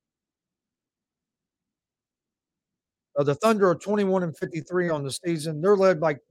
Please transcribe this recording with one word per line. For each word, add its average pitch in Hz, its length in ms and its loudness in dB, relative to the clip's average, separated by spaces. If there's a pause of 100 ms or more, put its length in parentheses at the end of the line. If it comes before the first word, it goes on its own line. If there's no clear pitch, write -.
(3250)
Uh, 143 60 2
the 143 120 0
Thunder 208 340 2
are 170 60 2
twenty-one 190 480 -2
and 160 120 -6
fifty-three 175 540 -4
on 151 140 -2
the 135 80 -6
season. 156 500 -6
They're 196 160 4
led 185 240 4
by 156 160 0 (140)